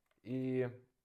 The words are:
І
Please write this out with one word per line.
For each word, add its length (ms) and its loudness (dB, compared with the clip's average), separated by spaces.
І 460 0